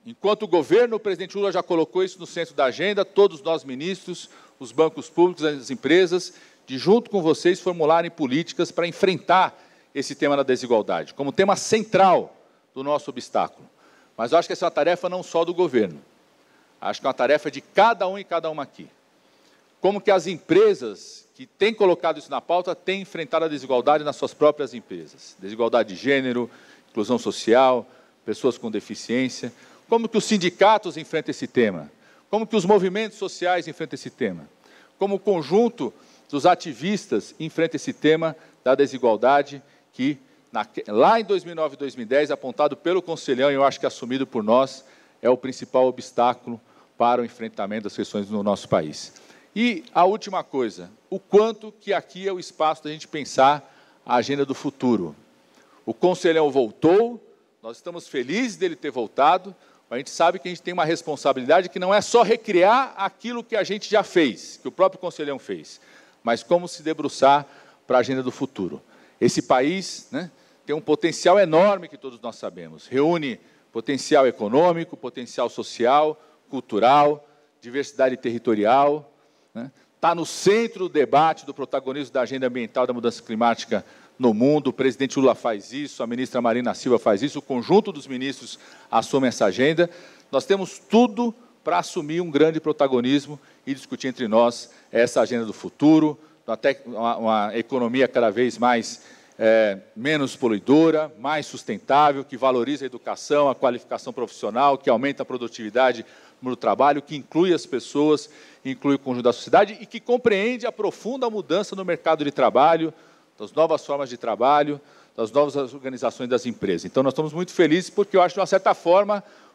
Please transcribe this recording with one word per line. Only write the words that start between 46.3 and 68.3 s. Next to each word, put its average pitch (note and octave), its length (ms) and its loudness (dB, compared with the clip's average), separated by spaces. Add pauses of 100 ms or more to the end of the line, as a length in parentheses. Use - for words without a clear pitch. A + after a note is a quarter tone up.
para A#2+ 280 2
o - 20 -4
enfrentamento G#2+ 600 -10
das G2 100 -10
questões G2+ 340 -6
no G#2 140 -6
nosso G2+ 260 -2
país. D#2+ 440 -4 (420)
E A3 360 -2
a E3+ 140 4
última F#3 380 -2
coisa, G2+ 480 -6 (180)
o F#3+ 100 -6
quanto A3 520 2
que - 220 -6
aqui F3+ 340 -6
é G3 40 -2
o F#3 80 -8
espaço D#3 440 -4
da D3+ 80 -10
gente D#3 160 -14
pensar C#3+ 680 0 (300)
a B2 120 0
agenda C#3 280 0
do C3 80 -6
futuro. A2 600 -2 (680)
O A2 120 -8
Conselhão D#3+ 560 2
voltou, E3+ 680 2 (440)
nós A#2 140 -14
estamos E3+ 300 -16
felizes F3 480 -4
dele E3 200 -4
ter D3 160 -8
voltado, D#3+ 640 0 (340)
mas A#2 80 -8
a - 40 -6
gente - 100 -16
sabe F3 260 0
que F#3+ 100 -14
a F3+ 40 -8
gente E3 100 -14
tem F3 100 -8
uma F3+ 140 -2
responsabilidade D3+ 800 0
que G3 120 -12
não F#3 120 -2
é G#3 80 4
só A#3 220 2
recriar A3 720 2
aquilo A3 480 -8
que A3+ 120 -8
a G3 80 0
gente G3 260 -6
já G#3 140 2
fez, C#3+ 580 0
que - 60 -12
o B2 40 -6
próprio F#3 300 2
Conselhão D3 380 -8
fez, - 420 -14 (400)
mas A#2 220 -2
como F3 240 0
se - 160 -16
debruçar C#3+ 600 2 (440)
pra B2+ 100 2
agenda C3 240 0
do B2+ 80 -6
futuro. F#2 540 -8 (360)